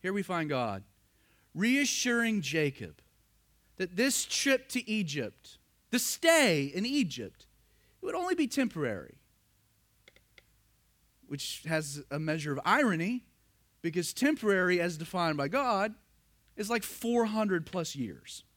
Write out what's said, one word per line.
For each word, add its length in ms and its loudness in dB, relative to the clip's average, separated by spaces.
Here 120 -4
we 100 0
find 260 -2
God 360 -2
reassuring 880 2
Jacob 580 -2
that 200 -6
this 280 2
trip 460 0
to 200 -4
Egypt, 680 -4
the 80 2
stay 680 4
in 200 -4
Egypt, 640 -4
it 20 -14
would 100 -6
only 200 0
be 120 0
temporary, 680 -2
which 400 -10
has 440 -4
a 80 -4
measure 340 -2
of 120 -2
irony 600 2
because 300 -2
temporary, 680 2
as 160 -2
defined 400 -2
by 120 -2
God, 460 0
is 140 -6
like 120 0
four 440 0
hundred 400 0
plus 280 -6
years. 500 -8